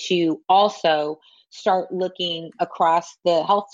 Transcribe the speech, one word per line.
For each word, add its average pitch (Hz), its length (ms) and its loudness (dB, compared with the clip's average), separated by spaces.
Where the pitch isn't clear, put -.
to 170 400 0
also 165 720 2
start 185 420 -2
looking 175 580 -6
across 170 640 0
the 165 200 2
health 202 300 0